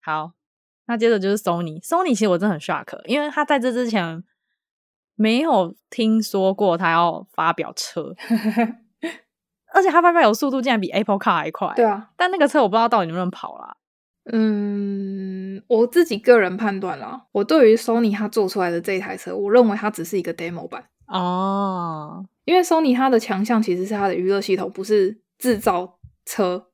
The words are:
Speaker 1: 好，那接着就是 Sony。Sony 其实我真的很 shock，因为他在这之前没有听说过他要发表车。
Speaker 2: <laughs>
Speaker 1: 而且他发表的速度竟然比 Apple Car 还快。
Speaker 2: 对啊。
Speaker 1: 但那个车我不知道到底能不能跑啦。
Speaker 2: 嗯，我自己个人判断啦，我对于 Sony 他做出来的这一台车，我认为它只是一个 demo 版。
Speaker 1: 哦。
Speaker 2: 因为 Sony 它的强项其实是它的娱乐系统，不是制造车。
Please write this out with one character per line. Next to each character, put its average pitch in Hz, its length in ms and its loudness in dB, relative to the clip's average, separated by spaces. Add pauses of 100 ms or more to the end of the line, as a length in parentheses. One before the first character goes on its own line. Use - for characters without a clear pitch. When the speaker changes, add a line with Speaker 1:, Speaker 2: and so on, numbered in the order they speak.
Speaker 1:
好， 156 320 -6 (540)
那 233 100 -2
接 233 120 2
着 220 80 4
就 190 120 0
是 208 120 2
Sony。 170 400 -4
Sony 359 280 0
其 240 60 4
实 208 120 0
我 180 100 2
真 202 120 0
的 - 20 0
很 156 80 -2
shock， - 460 -8
因 277 160 -2
为 294 80 -4
他 294 160 -2
在 294 120 2
这 254 140 0
之 240 180 -2
前 175 320 -2 (920)
没 220 240 2
有 247 340 2 (160)
听 220 320 0
说 190 320 0
过 190 240 2
他 175 140 0
要 170 400 0
发 160 220 0
表 - 240 -6
车。 - 360 -8 (140)
Speaker 2:
<laughs> - 1500 -6
Speaker 1:
而 392 80 6
且 370 80 4
他 330 120 4
发 349 100 6
表 330 160 4
的 208 60 4
速 269 180 -2
度 262 100 -2
竟 254 80 -2
然 226 120 2
比 185 100 -4
Apple 202 240 0
Car 196 200 0
还 156 140 -2
快。 - 280 -6
Speaker 2:
对 240 80 4
啊。 208 320 -2
Speaker 1:
但 359 120 0
那 381 80 -2
个 302 80 4
车 294 160 2
我 220 60 4
不 185 80 -2
知 - 20 4
道 233 120 2
到 226 100 2
底 180 60 0
能 160 80 -8
不 175 40 -4
能 180 140 -2
跑 - 260 -14
啦。 - 200 -20 (560)
Speaker 2:
嗯， 196 1300 -4
我 240 200 2
自 339 160 2
己 240 140 -2
个 240 200 6
人 185 200 2
判 202 200 -2
断 185 220 -6
啦， - 220 -12 (100)
我 202 100 0
对 233 300 6
于 226 60 8
Sony 226 360 0
他 208 140 -4
做 208 220 0
出 202 100 -4
来 180 100 0
的 170 120 -2
这 196 120 -4
一 185 60 -2
台 190 160 -8
车， 185 180 -12
我 202 160 -4
认 233 200 6
为 202 80 -2
它 208 120 -2
只 170 140 -8
是 190 160 -4
一 - 20 -2
个 170 120 -6
demo 170 340 -10
版。 - 160 -14 (240)
Speaker 1:
哦。 180 1160 -4 (200)
Speaker 2:
因 339 100 2
为 370 60 6
Sony 320 340 2
它 262 140 2
的 240 100 4
强 202 240 -2
项 220 180 2
其 190 140 0
实 185 100 -4
是 214 80 -6
它 202 140 0
的 180 60 0
娱 180 160 -2
乐 196 100 2
系 196 160 0
统， 196 160 -4
不 190 120 -8
是 208 340 2 (220)
制 240 180 2
造 185 400 -2 (280)
车。 185 480 -2